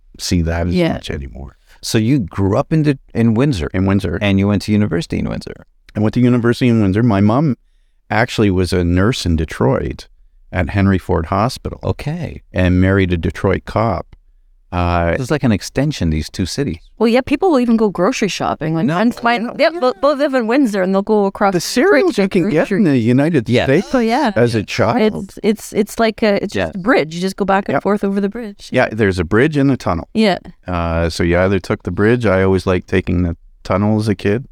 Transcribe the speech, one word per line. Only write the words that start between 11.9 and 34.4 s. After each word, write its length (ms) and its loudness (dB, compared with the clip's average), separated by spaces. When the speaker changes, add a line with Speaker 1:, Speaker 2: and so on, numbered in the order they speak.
Speaker 1:
And 280 2
married 320 2
a 40 0
Detroit 480 -2
cop. 500 -4
Uh, 480 0
Speaker 3:
It's 120 -4
like 140 -2
an 80 4
extension, 580 -2
these 180 -2
two 160 -4
cities. 340 -6
Speaker 2:
Well, 100 2
yeah, 140 2
people 280 0
will 100 4
even 180 2
go 100 2
grocery 400 -2
shopping. 460 -4
Like, 100 -2
Speaker 3:
No. 180 0
Speaker 2:
my, 100 0
my, 160 2
Speaker 1:
Yeah. 120 -6
Speaker 2:
yeah, 80 -8
they'll, 140 0
they'll 220 0
live 180 0
in 120 0
Windsor 360 2
and 120 0
they'll 60 2
go 240 0
across 280 0
Speaker 1:
The 40 0
Speaker 2:
the 60 2
street 240 0
Speaker 1:
cereals 300 4
Speaker 2:
to 60 2
Speaker 1:
you 60 0
can 220 2
get 180 0
Speaker 2:
grocery. 100 -2
Speaker 1:
in 60 4
the 140 2
United 500 2
Speaker 3:
Yes. 180 2
Speaker 1:
States 280 2
Speaker 2:
Oh, 40 2
yeah. 380 0
Speaker 1:
as 180 2
a 80 0
child. 600 0
Speaker 2:
It's, 180 -18
it's, 300 -2
it's 260 -2
like 240 0
a, 220 0
it's 80 -8
just 220 -4
Speaker 3:
Yeah. 40 -8
Speaker 2:
a 40 -8
bridge. 320 0
You 80 -6
just 140 -4
go 100 -2
back 220 0
and 80 -2
Speaker 1:
Yep. 60 -2
Speaker 2:
forth 220 -2
over 160 -2
the 80 -2
bridge. 420 -12
Speaker 1:
Yeah, 220 2
there's 260 0
a 60 0
bridge 320 2
and 140 2
a 60 2
tunnel. 360 -4
Speaker 2:
Yeah. 240 0
Speaker 1:
Uh, 420 -2
so 140 -4
you 160 2
either 200 2
took 260 -4
the 60 -4
bridge. 360 2
I 160 4
always 240 2
liked 220 0
taking 340 0
the 160 -2
tunnel 340 0
as 80 -2
a 80 0
kid. 380 -2